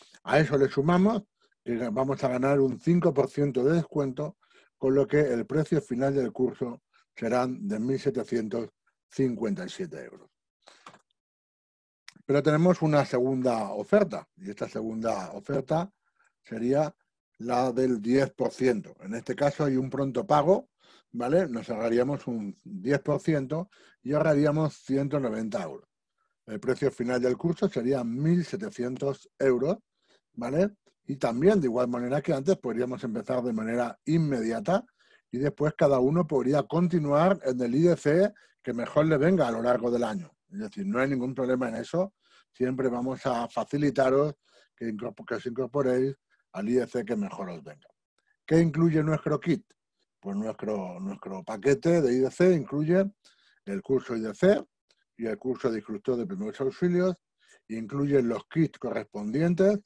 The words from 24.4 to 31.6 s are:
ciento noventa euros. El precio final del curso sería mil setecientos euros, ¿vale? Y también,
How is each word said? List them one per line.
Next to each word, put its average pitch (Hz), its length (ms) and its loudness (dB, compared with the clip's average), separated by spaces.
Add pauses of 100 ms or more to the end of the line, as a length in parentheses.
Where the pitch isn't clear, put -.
ciento 139 380 -2
noventa 110 420 -4
euros. 76 260 -12 (580)
El 107 120 -10
precio 127 320 0
final 123 300 -2
del 123 160 2
curso 170 320 0
sería 127 340 -2
mil 151 420 0
setecientos 127 920 -6
euros, 135 400 2 (540)
¿vale? 202 440 -2 (280)
Y 135 120 -6
también, 147 440 2